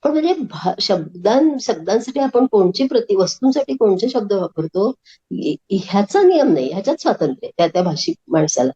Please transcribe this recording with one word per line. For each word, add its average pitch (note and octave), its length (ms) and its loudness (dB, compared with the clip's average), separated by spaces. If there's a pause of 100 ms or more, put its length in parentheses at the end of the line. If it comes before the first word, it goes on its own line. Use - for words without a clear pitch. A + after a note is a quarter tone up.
पण D4+ 80 2
म्हणजे D#4 220 0
भा-, F3+ 460 -6
शब्दां-, G#3 800 0
शब्दांसाठी A3+ 580 -4
आपण B3+ 260 2
कोणची G#3 420 2
प्रति-, A3+ 300 0
वस्तूंसाठी C4 560 0
कोणते G#3+ 360 0
शब्द G#3+ 240 -2
वापरतो, F#3 600 -2 (380)
इ-, - 240 -4 (160)
ह्याचा G3 520 0
नियम D#4 300 4
नाही, C3+ 180 -2
ह्याच्यात G3 300 -4
स्वातंत्र्य - 460 -2
आहे - 100 -12
त्या E3+ 100 2
त्या F3+ 160 0
भाषिक F3 320 -2 (120)
माणसाला. D3+ 480 0